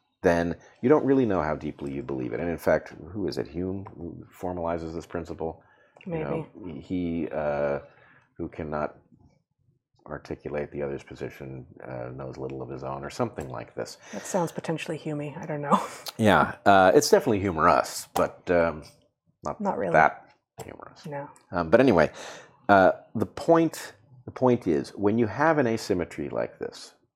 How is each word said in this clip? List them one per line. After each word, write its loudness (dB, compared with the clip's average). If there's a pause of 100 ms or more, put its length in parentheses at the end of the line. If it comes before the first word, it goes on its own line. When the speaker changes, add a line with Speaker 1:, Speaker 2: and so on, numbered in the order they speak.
(220)
Speaker 1:
then 2 (260)
you 4
don't 4
really 4
know 0
how -2
deeply -8
you -8
believe -6
it. -4
And -4
in -4
fact, 0 (180)
who -6
is -6
it, -6
Hume, -8 (100)
who -14 (120)
formalizes -6
this -10
principle? -8 (420)
You -8
know, -6 (160)
Speaker 2:
Maybe. -12
Speaker 1:
he, -4
uh, -2 (580)
who -8
cannot -6 (1120)
articulate -10
the -8
other's -6
position, -14 (200)
uh, -10
knows -12
little -10
of -12
his -12
own, -10
or -10
something -6
like -12
this. -10 (160)
Speaker 2:
That -12
sounds -2
potentially -8
Hume-y. -8
I -14
don't -8
know. 2
<laughs> -12 (280)
Speaker 1:
Yeah, 4 (100)
uh, 8
it's 6
definitely 4
humorous, 2
but, -2
um, 2 (640)
not -6
Speaker 2:
Not -2
really. -2
Speaker 1:
that 4 (340)
humorous. -18
Speaker 2:
No. -10 (240)
Speaker 1:
Um, -2
but 8
anyway, 6 (580)
uh, 10 (240)
the 0
point, 0 (320)
the -12
point 2
is, 0
when 2
you 2
have 2
an 2
asymmetry -2
like -4
this, -12 (220)